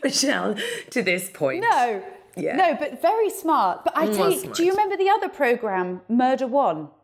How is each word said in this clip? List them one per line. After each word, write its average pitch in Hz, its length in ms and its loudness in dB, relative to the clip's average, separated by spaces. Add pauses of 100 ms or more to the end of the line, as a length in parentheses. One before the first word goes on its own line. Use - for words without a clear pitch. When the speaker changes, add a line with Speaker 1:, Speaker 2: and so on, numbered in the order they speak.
Speaker 1:
Michelle, 208 520 0 (360)
to 247 100 -2
this 180 280 -2
point. 156 400 -2
Speaker 2:
No. 240 320 2 (360)
Speaker 1:
Yeah. - 180 -2
Speaker 2:
No, 330 200 2
but 269 260 -8
very 415 280 2
smart. 254 540 0
But - 140 0
I 208 80 2
Speaker 1:
It 214 80 0
Speaker 2:
tell - 140 2
Speaker 1:
was 180 160 4
Speaker 2:
you, - 100 -10
do 339 100 0
you 359 100 4
Speaker 1:
smart. 415 140 2
Speaker 2:
remember 381 160 0
the 381 60 4
other 403 200 2
programme, 196 760 -2
Murder 254 400 2
One? 202 400 0 (160)